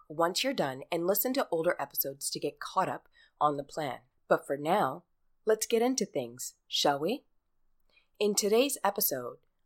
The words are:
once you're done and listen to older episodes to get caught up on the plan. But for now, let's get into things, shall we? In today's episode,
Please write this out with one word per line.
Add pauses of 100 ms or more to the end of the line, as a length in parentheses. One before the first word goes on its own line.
once
you're
done (100)
and
listen
to
older
episodes
to
get
caught
up (320)
on
the
plan. (280)
But
for
now, (420)
let's
get
into
things, (100)
shall
we? (960)
In
today's
episode, (300)